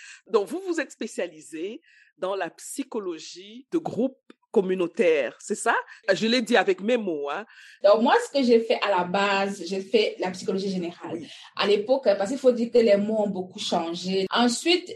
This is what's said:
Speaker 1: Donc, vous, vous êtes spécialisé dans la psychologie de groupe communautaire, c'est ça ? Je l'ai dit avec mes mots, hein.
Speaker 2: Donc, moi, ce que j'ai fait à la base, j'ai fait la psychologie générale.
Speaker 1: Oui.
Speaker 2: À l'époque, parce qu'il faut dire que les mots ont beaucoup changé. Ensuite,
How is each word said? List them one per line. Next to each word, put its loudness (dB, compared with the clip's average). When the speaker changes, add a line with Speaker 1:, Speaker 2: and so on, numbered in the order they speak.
Speaker 1:
Donc, 2
vous, -8
vous -4
êtes -4
spécialisé -10
dans -4
la -6
psychologie -12
de 2
groupe -4
communautaire, 0
c'est -8
ça ? 0
Je 0
l'ai 2
dit 2
avec 2
mes 0
mots, -4
hein. -6
Speaker 2:
Donc, 6
moi, 4
ce -2
que 4
j'ai 6
fait 0
à -2
la 2
base, 0
j'ai -6
fait 0
la -4
psychologie -4
générale. -6
Speaker 1:
Oui. -10
Speaker 2:
À -2
l'époque, 2
parce 2
qu'il -6
faut 4
dire 0
que 4
les 6
mots 0
ont 0
beaucoup -8
changé. -4
Ensuite, 0